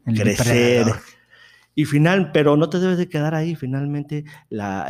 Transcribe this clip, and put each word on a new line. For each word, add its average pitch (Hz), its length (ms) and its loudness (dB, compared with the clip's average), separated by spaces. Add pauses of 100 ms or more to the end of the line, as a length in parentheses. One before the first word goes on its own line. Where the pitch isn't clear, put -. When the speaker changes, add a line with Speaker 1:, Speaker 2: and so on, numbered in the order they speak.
Speaker 1:
El 113 120 -2
Speaker 2:
crecer. 104 280 0
Speaker 1:
depredador. 120 500 2 (760)
Speaker 2:
Y 151 100 0
final, 165 460 2
pero 147 240 4
no 160 140 2
te 180 100 -2
debes 180 200 0
de 180 100 -4
quedar 151 260 -2
ahí, 160 200 -4
finalmente 143 680 -6 (240)
la, 98 400 -6